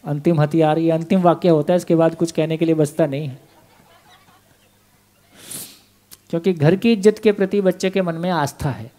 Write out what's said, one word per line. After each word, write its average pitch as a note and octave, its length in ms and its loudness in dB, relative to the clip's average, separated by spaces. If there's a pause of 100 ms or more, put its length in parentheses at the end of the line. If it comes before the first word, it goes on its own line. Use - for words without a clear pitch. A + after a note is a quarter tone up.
अंतिम D3 360 0
हथियार, D#3 380 2
ये E3 120 0
अंतिम E3 320 0
वाक्य F3 260 2
होता D#3 240 2
है, F3+ 40 2
इसके F3 180 0
बाद E3 200 2
कुछ E3 180 -4
कहने D#3+ 240 -2
के E3 80 0
लिए D#3+ 100 2
बचता D#3 320 0
नहीं C#3+ 220 -6
है, B2+ 140 -14 (3000)
क्योंकि E3+ 220 -2
घर D#3+ 240 2
की A#3 160 2
इज्जत G#3+ 260 2
के G#3+ 140 0
प्रति G3+ 280 -2
बच्चे F#3 300 0
के F#3+ 120 -4
मन E3+ 120 -4
में E3+ 160 -6
आस्था D3+ 400 -4
है। A2 280 -12